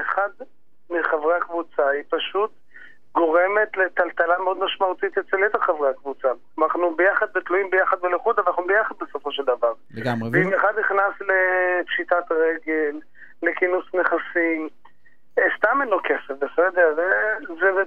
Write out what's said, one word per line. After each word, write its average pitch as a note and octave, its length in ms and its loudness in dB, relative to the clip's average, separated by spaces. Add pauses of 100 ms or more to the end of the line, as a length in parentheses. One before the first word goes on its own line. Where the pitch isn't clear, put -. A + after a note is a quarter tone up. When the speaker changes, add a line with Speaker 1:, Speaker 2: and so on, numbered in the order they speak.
Speaker 1:
אחד G3 280 0 (600)
מחברי D#3+ 460 2
הקבוצה E3+ 540 -2
היא C#3+ 200 -2
פשוט F#3 420 -2 (640)
גורמת F#3 640 2
לטלטלה F3 640 2
מאוד F#3 200 0
משמעותית F#3+ 540 -2
אצל F#3+ 280 0
יתר G#3 140 0
חברי D3+ 300 0
הקבוצה. C3+ 380 -6 (300)
אנחנו E3 380 0
ביחד F#3 300 2 (100)
ותלויים F#3 340 -2
ביחד F#3 340 2
ולחוד, F3+ 360 0
אבל F#3 80 0
אנחנו F3+ 200 -2
ביחד G#3 340 0
בסופו C#3+ 300 -8
של C#3 120 -6
דבר. A#2+ 300 0 (200)
Speaker 2:
לגמרי. A#2 400 -4
Speaker 1:
ואם F#3 200 2
אחד F#3+ 260 2
נכנס G3 340 0 (160)
לפשיטת F3+ 1040 0
רגל, D#3+ 680 0 (440)
לכינוס E3+ 500 0
נכסים, E3 760 0 (720)
אה, - 40 4 (140)
סתם A#3 240 2
אין C4 80 -2
לו G3 140 2
כסף, C#3+ 360 -2
בסדר? E3+ 560 2
זה, E3 80 0 (440)
זה, E3+ 280 -2
זה F#3+ 120 2